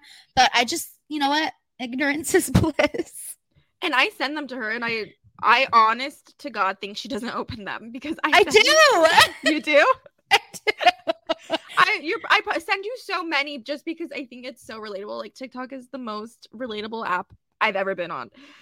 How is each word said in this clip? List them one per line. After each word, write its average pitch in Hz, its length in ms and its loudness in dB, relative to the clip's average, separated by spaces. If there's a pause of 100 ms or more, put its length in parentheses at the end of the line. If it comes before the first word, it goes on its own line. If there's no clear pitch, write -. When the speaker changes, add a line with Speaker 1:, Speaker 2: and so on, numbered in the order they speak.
(360)
Speaker 1:
But 254 180 6
I 240 100 4
just, 311 260 -6 (180)
you 302 100 -6
know 285 120 2
what? 302 220 -2 (280)
Ignorance 277 540 -4
<laughs> - 0 -
is 339 160 2
bliss. - 840 0 (460)
Speaker 2:
And 302 120 -2
I 285 160 4
send 294 260 -6
them 294 120 -6
to 254 80 -12
her, 220 140 -6
and 233 140 -4
I, 220 300 -6 (280)
I 240 300 4
honest 233 680 2
to 285 100 -12
God 214 300 -2
think 208 180 -12
she - 100 -12
doesn't 208 260 -6
open 220 300 -10
them 185 260 -10
because 285 320 -10
I 302 120 0
Speaker 1:
I 370 100 8
Speaker 2:
send 311 100 0
you 427 80 8 (300)
Speaker 1:
do. 339 460 6
<laughs> - 40 -18 (120)
Speaker 2:
You 302 60 -2
do? 302 320 4 (380)
Speaker 1:
I 415 80 4 (160)
do. - 1000 -2 (220)
Speaker 2:
I, 381 240 2
you, 349 260 -4
I 403 140 4
pu-, 403 180 -6
send 392 240 -4
you 466 180 -8
so 359 220 -6
many 294 340 -4
just 269 280 -10
because 330 260 -8
I 294 140 -10
think 247 200 -18
it's - 180 -16
so 220 140 -14
relatable. 208 400 -10
Like, 220 160 -14
TikTok 254 380 -12
is 254 160 -16
the 269 100 -14
most 220 560 -12
relatable 220 520 -10
app 185 260 -4 (280)
I've 214 140 0
ever 196 200 -4
been 170 160 -8
on. 127 200 -12 (320)